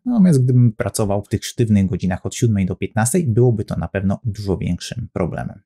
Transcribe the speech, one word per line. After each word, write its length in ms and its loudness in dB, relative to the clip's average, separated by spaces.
Natomiast 380 4
gdybym 280 4
pracował 520 -2
w 60 -20
tych 160 -4
sztywnych 400 2
godzinach 400 -4
od 100 -8
siódmej 300 2
do 100 -4
piętnastej, 520 -2
byłoby 380 2
to 100 -8
na 120 -4
pewno 360 -2
dużo 340 -4
większym 560 -6
problemem. 520 -6